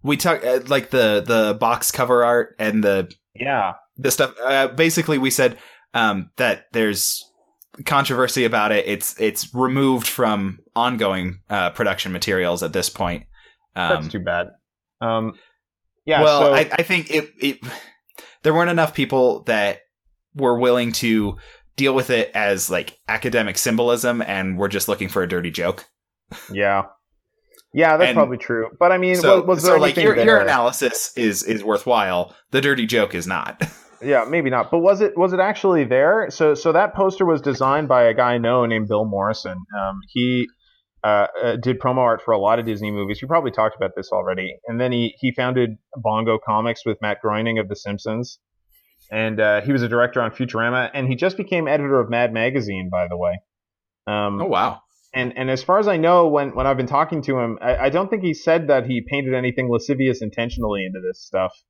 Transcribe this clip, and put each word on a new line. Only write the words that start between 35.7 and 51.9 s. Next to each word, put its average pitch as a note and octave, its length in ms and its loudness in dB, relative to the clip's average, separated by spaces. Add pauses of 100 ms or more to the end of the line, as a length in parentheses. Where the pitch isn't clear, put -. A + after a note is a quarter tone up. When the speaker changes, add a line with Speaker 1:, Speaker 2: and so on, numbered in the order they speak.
Speaker 2:
there? D3+ 460 2
So, D3+ 240 2
so E3 180 0
that G3+ 220 2
poster F#3+ 320 0
was D#3 160 0
designed C#3 440 0
by B2+ 180 6
a A2+ 100 4
guy B2 240 2
known A#2 320 2
named A2 180 -2
Bill G#2+ 160 0
Morrison. G2 540 -4 (200)
Um, G2 300 -6
he, B2 400 -2 (560)
uh, G#2 220 4 (160)
uh, A#2+ 140 0
did B2 240 -2
promo B2+ 180 0
art A#2 260 2
for A2+ 80 0
a G#2+ 60 2
lot G#2+ 200 2
of A#2 60 -4
Disney G#2+ 260 -6
movies. G2+ 300 -6
You C3+ 80 -12
probably D#3 220 0
talked A2 260 -2
about F#2+ 180 -4
this - 160 -10
already. F#2 460 -4 (100)
And A#2 140 -6
then B2+ 100 0
he, A#2+ 280 -2
he B2+ 140 -2
founded B2 400 -2 (260)
Bongo A2 440 0
Comics A2 440 -2
with G#2+ 160 -2
Matt G#2 180 -4
Groening A2 380 -2
of G2+ 100 -4
The G2+ 80 -8
Simpsons. A2 640 -8 (720)
And, A2 260 -2
uh, G#2 220 4
he A#2+ 100 -4
was C3 120 2
a A#2+ 60 -2
director A#2+ 340 0
on A2 80 -2
Futurama. A#2+ 640 -2
And C3+ 120 -4
he C3 80 0
just F#3 220 -2
became F3 320 -4
editor C#3 320 2